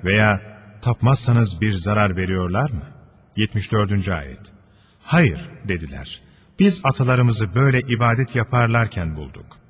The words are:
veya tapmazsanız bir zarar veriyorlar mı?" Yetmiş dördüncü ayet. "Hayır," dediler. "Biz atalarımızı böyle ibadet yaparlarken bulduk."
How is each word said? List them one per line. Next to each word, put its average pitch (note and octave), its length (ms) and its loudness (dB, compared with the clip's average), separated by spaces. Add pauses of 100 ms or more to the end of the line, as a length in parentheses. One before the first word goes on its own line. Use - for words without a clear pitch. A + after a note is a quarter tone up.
veya G#2 380 2 (400)
tapmazsanız A#2 800 2
bir G#2+ 120 0
zarar G2 440 0
veriyorlar F#2 540 -2
mı?" E2+ 120 -8 (520)
Yetmiş G#2+ 360 -4
dördüncü G2+ 400 0
ayet. C#2+ 300 -8 (600)
"Hayır," D3 480 2 (180)
dediler. D2+ 540 -8 (380)
"Biz G3 240 4
atalarımızı B2 720 2
böyle B2+ 240 4
ibadet A#2+ 560 0
yaparlarken A2+ 800 0
bulduk." C#2+ 420 -14 (120)